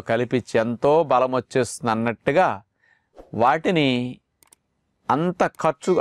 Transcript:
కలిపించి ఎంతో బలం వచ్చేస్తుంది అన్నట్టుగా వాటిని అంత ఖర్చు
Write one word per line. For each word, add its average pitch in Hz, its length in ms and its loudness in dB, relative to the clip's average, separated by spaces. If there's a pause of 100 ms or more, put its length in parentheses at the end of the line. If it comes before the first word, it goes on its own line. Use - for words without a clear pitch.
కలిపించి 120 540 -2
ఎంతో 120 280 0 (120)
బలం 131 300 0
వచ్చేస్తుంది 123 600 -2
అన్నట్టుగా 117 520 0 (880)
వాటిని 147 540 2 (1200)
అంత 165 320 0 (220)
ఖర్చు 160 380 -2